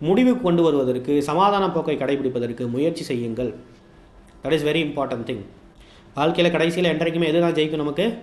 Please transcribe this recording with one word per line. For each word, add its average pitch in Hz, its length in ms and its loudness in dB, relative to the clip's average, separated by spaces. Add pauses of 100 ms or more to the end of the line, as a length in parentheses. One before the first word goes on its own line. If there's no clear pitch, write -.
முடிவுக்கு 240 420 2
கொண்டு 170 200 4
வருவதற்கு, 143 600 2
சமாதான 190 480 2
போக்கை 156 260 -2
கடைபிடிப்பதற்கு 123 760 -2
முயற்சி 151 320 -2
செய்யுங்கள். 120 520 -4 (880)
That - 40 -6
is 151 140 2
very 151 320 0
important 131 380 -4
thing. 117 80 -4 (800)
வாழ்க்கையில 170 340 2
கடைசியில 170 320 0
என்றைக்குமே 165 440 0
எது 156 140 2
தான் 170 120 2
ஜெயிக்கும் 156 240 0
நமக்கு? 156 460 -2